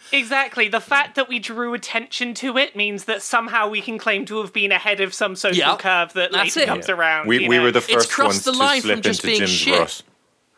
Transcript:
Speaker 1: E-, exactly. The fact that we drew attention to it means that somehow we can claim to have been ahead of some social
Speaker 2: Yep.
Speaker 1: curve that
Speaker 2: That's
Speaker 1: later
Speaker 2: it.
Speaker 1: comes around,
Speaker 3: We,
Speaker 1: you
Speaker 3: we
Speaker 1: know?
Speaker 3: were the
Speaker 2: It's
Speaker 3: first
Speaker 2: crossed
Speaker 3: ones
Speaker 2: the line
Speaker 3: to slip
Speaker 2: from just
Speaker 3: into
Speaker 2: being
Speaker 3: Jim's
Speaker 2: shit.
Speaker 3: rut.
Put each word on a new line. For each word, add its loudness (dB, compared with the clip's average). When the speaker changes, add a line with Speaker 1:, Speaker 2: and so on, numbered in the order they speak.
Speaker 1:
E-, 2
exactly. -2
The -2
fact 0
that -2
we -4
drew -8
attention -6
to -4
it 0
means -4
that -4
somehow 0
we -6
can -6
claim -2
to -6
have -12
been 0
ahead 0
of -2
some -2
social 2
Speaker 2:
Yep. 4
Speaker 1:
curve 0
that 0
Speaker 2:
That's 0
Speaker 1:
later 2
Speaker 2:
it. 4
Speaker 1:
comes -4
around, 2
Speaker 3:
We, 4
Speaker 1:
you 2
Speaker 3:
we 4
Speaker 1:
know? 4
Speaker 3:
were 4
the 4
Speaker 2:
It's 0
Speaker 3:
first 4
Speaker 2:
crossed 2
Speaker 3:
ones 0
Speaker 2:
the 0
line 2
Speaker 3:
to 0
slip 2
Speaker 2:
from -4
just 0
Speaker 3:
into -4
Speaker 2:
being 2
Speaker 3:
Jim's 2
Speaker 2:
shit. 2
Speaker 3:
rut. -2